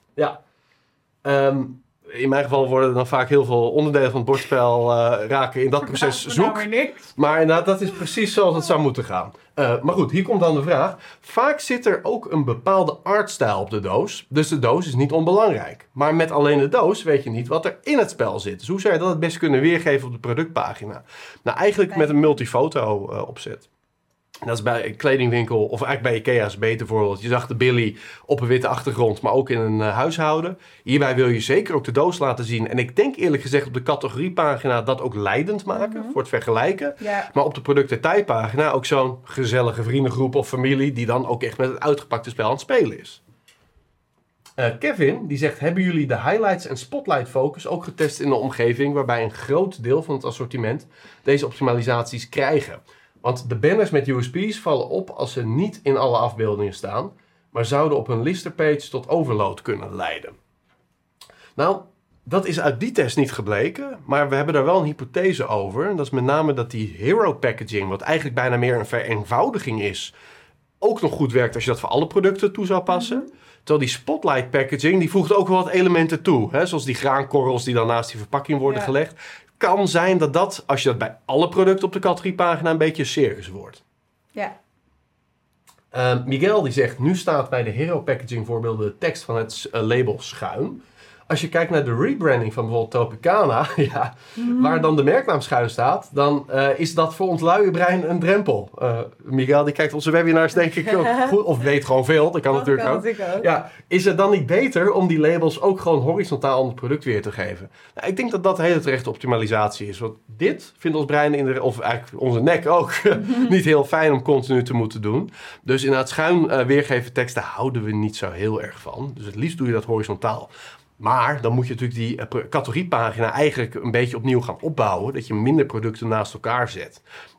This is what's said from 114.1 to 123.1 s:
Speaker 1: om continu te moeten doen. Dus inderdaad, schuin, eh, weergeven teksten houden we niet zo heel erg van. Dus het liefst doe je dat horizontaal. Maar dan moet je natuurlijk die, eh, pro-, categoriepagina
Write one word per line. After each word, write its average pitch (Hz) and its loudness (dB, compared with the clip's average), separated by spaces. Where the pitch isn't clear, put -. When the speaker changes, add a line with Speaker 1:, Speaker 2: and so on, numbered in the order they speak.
Speaker 1:
om 127 0
continu 131 2
te 123 -4
moeten 110 -2
doen. 107 -2
Dus 131 0
inderdaad, 131 2
schuin, 170 2
eh, 127 2
weergeven 135 2
teksten 123 -4
houden 123 -6
we 107 -4
niet 104 -2
zo 95 -6
heel 107 -4
erg 101 -14
van. - -12
Dus 107 -14
het 98 -14
liefst 165 -4
doe 135 -2
je 120 0
dat 107 -2
horizontaal. 110 -4
Maar 123 0
dan 117 0
moet 123 0
je 127 -6
natuurlijk 117 -6
die, 117 -4
eh, 117 -8
pro-, 123 -6
categoriepagina 120 -2